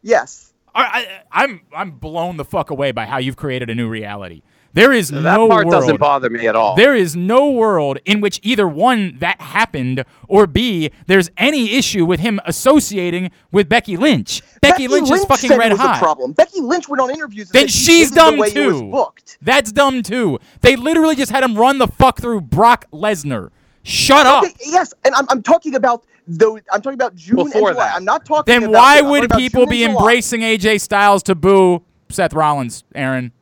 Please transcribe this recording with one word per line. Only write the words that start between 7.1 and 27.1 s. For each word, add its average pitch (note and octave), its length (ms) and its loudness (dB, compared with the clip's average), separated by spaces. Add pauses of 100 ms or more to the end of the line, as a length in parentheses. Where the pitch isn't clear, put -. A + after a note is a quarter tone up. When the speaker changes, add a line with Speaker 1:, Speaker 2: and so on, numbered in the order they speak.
Speaker 2:
no A3+ 340 0
world G3 560 0
in G#3 160 0
which G3+ 220 -4
either G#3+ 240 0
one, F#3 540 -2
that F3 200 -6
happened, C3+ 640 -4 (220)
or G3 220 4
B, F3 420 -4 (160)
there's F#3 300 2
any A#3 380 -2
issue G#3+ 300 0
with F3 140 0
him G3+ 260 -4
associating F3+ 880 -2 (220)
with F#3 160 0
Becky G#3+ 280 -2
Lynch. G#3 460 -2 (200)
Becky C#4+ 100 6
Speaker 1:
Becky C#4 160 -2
Speaker 2:
Lynch F4 160 0
is C4 60 0
Speaker 1:
Lynch F#4+ 180 0
Speaker 2:
fucking C4 220 0
Speaker 1:
said B3+ 100 6
Speaker 2:
red A3+ 100 2
Speaker 1:
it G#3 40 2
was G3+ 60 -2
Speaker 2:
hot. C4 180 0
Speaker 1:
a - 20 -
problem. D3 320 -2
Becky F4 280 0
Lynch C#4+ 280 -4
went C#4 120 -4
on B3+ 120 0
interviews G#3+ 380 -14
and - 40 -18
Speaker 2:
Then C#4 140 4
Speaker 1:
said - 20 -6
she - 140 -4
Speaker 2:
she's E4 140 6 (100)
Speaker 1:
hated - 80 -10
Speaker 2:
dumb D#4+ 180 6
Speaker 1:
the D4 60 -2
way G#3+ 100 0
Speaker 2:
too. C#4+ 120 -4
Speaker 1:
he C#4 40 2
was D3+ 160 -2
booked. - 580 -6
Speaker 2:
That's A3+ 300 0
dumb C4 320 0
too. G3 380 -4 (220)
They B3+ 120 6
literally D#4 400 0
just C4 160 -4
had C4 140 0
him A#3+ 120 -2
run C4 220 2
the B3 80 2
fuck - 340 0
through A#3 200 -6
Brock G3 520 2
Lesnar. D3 580 -6 (340)
Shut C#4 420 4
up. D4 160 6
Speaker 1:
Okay, F4+ 120 -4 (120)
yes, F4 260 -2 (120)
and C4+ 100 2
I'm, C4 140 0
I'm B3+ 160 -2
talking D4+ 320 0
about A#3+ 280 -2 (220)
though. A3 300 0 (160)
I'm G3+ 100 -2
talking C4+ 120 -8
about A#3+ 200 -6